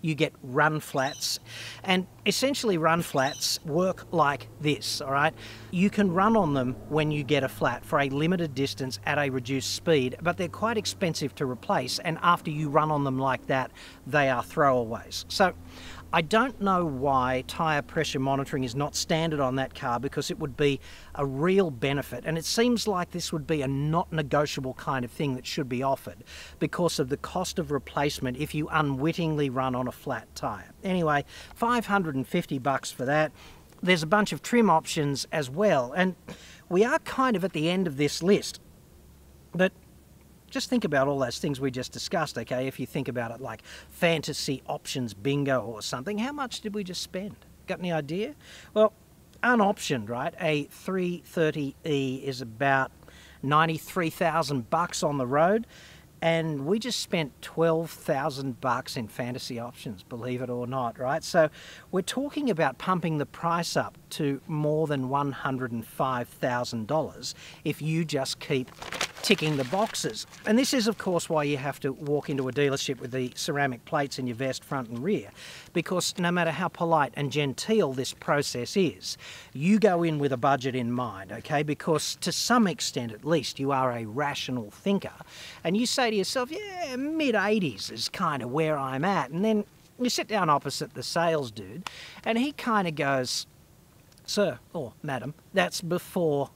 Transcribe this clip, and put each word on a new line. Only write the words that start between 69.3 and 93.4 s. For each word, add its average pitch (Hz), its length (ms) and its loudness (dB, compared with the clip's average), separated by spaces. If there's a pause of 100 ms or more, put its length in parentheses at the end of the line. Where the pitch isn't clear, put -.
the 135 100 0
boxes. 180 640 -4 (180)
And 220 140 6
this 285 140 2
is, 240 120 2
of 214 120 0
course, 175 320 -2
why 151 160 2
you 143 100 2
have 135 240 -6
to 135 140 -2
walk 147 360 -2
into 135 200 0
a - 20 -6
dealership 135 480 0
with 123 120 -10
the 127 240 -2
ceramic 143 500 -2
plates 143 340 -2
in 127 80 -2
your 120 80 -4
vest, 131 300 -4
front 131 240 -6
and 120 120 -6
rear, 175 280 -2 (420)
because 180 460 -2
no 175 120 2
matter 175 220 2
how 165 160 -2
polite 160 480 2
and 143 160 -2
genteel 147 640 2
this 127 200 -4
process 139 600 -2
is, - 420 0 (360)
you 180 260 4
go 175 240 6
in 156 160 2
with 143 140 2
a 127 40 -2
budget 131 380 2
in 120 160 0
mind, 101 400 -6
okay? 143 320 -2
Because 151 540 -2
to - 160 -4
some 233 340 4
extent, 120 460 -4
at 107 100 -16
least, 143 380 0
you 135 100 2
are 131 220 2
a 117 120 -4
rational 123 640 -4
thinker, 196 420 -2 (500)
and 175 140 2
you 240 80 2
say 240 240 2
to 220 80 0
yourself, 247 340 -2
"Yeah, 359 460 -6
mid-eighties 220 960 0
is 113 180 -6
kinda 147 360 -2
where 151 320 2
I'm 135 280 -2
at," 165 240 0
and 170 160 0
then 220 180 2 (340)
you 247 120 0
sit - 180 -2
down 190 220 2
opposite 143 460 0
the 127 80 -8
sales 165 460 0
dude, 107 400 -12 (360)
and 226 120 2
he 277 140 0
kinda 208 400 0
goes, 139 560 0 (800)